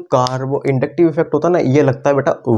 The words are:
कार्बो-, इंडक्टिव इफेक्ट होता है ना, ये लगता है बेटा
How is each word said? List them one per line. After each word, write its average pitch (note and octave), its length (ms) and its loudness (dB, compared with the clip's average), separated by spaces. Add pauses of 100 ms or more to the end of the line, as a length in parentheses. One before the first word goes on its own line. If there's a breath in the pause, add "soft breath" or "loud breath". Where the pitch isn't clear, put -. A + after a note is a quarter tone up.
(100)
कार्बो-, C3 560 -2
इंडक्टिव D3 420 0
इफेक्ट D#3 260 -2
होता D#3 140 0
है F3+ 40 2
ना, F3 60 2
ये C#3 240 2
लगता C#3 280 0
है C#3+ 60 2
बेटा C3 180 0 (240)